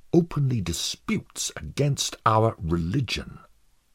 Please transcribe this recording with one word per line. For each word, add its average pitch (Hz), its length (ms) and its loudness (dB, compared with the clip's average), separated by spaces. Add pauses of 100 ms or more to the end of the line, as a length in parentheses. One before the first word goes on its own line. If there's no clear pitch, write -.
(120)
openly 143 480 2
disputes - 960 -6
against - 680 -2
our 110 340 4
religion. 85 840 -2 (540)